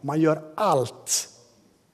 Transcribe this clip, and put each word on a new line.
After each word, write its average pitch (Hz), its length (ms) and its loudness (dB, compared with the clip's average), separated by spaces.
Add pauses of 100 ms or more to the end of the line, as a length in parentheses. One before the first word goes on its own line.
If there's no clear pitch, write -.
Man 147 200 -2
gör 156 200 2 (140)
allt - 760 -2 (640)